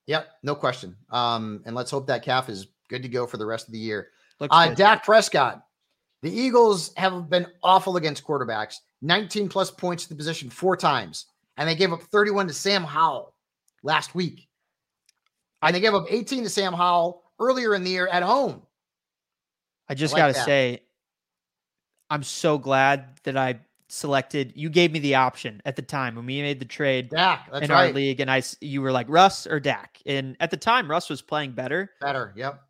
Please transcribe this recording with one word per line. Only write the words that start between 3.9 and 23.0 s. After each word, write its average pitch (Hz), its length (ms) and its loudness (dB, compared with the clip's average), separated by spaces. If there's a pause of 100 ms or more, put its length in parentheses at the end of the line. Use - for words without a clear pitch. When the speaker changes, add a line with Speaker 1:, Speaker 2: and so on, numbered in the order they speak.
Speaker 2:
Looks 147 120 -4
Speaker 1:
Uh, 165 160 8
Speaker 2:
good. 160 100 -2
Speaker 1:
Dak 202 260 6
Prescott. 156 600 2 (580)
The 156 80 -6
Eagles 226 680 2
have 180 340 -2
been 175 160 2 (160)
awful 185 340 4
against 156 280 -4
quarterbacks. 113 520 -4 (240)
Nineteen 196 480 -2
plus 190 220 -2
points 175 340 -6
to - 40 -16
the 165 80 -16
position 151 340 -8
four 185 260 0
times. 127 500 -2 (300)
And 151 120 -4
they 165 80 -2
gave 180 160 2
up 165 100 -8
thirty-one 202 460 0
to 147 60 -8
Sam 196 280 0
Howell 151 540 -2 (480)
last 151 300 -2
week. 170 340 -8 (1160)
And 156 120 4
they 180 60 -2
gave 214 140 4
up 175 160 0
eighteen 240 320 -4
to 202 80 -6
Sam 196 220 -2
Howell 175 500 0 (160)
earlier 240 360 0
in 185 100 -2
the 185 60 -4
year 185 180 0
at 180 140 0
home. 208 400 0 (1300)
Speaker 2:
I 147 60 -8
just 143 200 -2
Speaker 1:
I - 20 0
like 160 60 4
Speaker 2:
gotta 143 100 4
Speaker 1:
that. 127 140 -2
Speaker 2:
say, 131 360 0 (1300)
I'm 147 120 -2
so 151 360 0
glad 135 680 0